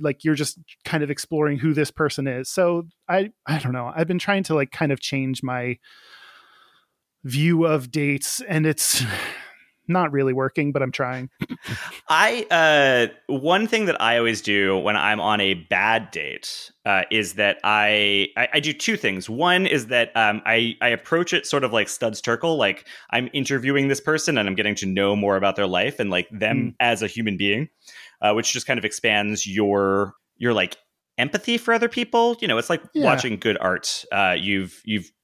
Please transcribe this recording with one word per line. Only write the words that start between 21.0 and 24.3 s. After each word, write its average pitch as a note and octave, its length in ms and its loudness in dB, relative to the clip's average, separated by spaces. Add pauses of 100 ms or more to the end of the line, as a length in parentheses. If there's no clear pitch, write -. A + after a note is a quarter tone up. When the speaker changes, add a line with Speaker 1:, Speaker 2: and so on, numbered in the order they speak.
Speaker 2:
it E3+ 140 0
sort C#3 160 0
of A#2 100 -2
like G#2+ 160 2
Studs A2 320 -4
Terkel, D#3 360 0
like, G2 300 0 (240)
I'm B2 220 -2
interviewing C#3 540 0
this C#3 140 0
person D#3 360 0